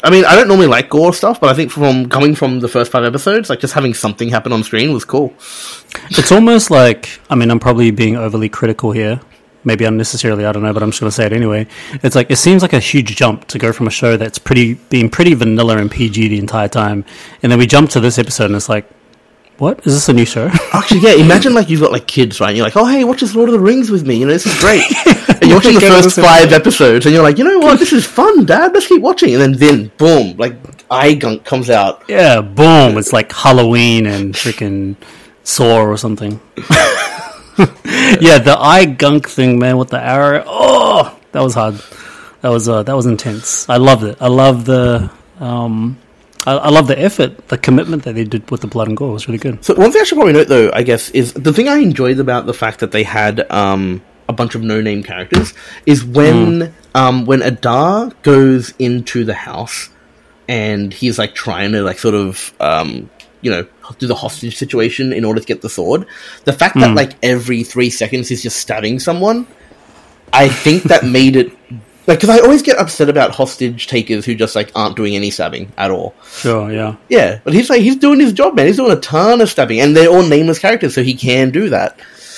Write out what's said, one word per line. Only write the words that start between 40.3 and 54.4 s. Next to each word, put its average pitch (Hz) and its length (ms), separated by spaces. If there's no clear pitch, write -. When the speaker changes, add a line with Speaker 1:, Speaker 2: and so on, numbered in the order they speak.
Speaker 2:
Oh, - 720
that 139 100
was 127 120
hard. 110 200
That 127 80
was, 117 180
uh, 110 160
that 135 100
was 127 120
intense. 113 640
I 123 100
loved 131 260
it. 104 160
I 127 80
love 127 360
the, 123 460
um, 120 580
I, 131 60
I 143 180
love 151 160
the 131 120
effort, 160 500
the 127 100
commitment 151 460
that 117 100
they 113 100
did 107 260
with 123 100
the 107 80
blood 110 200
and 107 80
gore. 139 140
It 110 40
was 107 140
really 113 100
good. 120 260
Speaker 1:
So 185 100
one 208 160
thing 427 120
I - 20
should 349 120
probably 202 180
note, 151 140
though, 120 240
I 117 120
guess, 117 260
is 120 220
the 147 200
thing 240 160
I 285 100
enjoyed 131 420
about 123 260
the 120 80
fact 110 240
that 107 140
they 107 100
had, 107 480
um, 95 520
a 117 40
bunch 117 220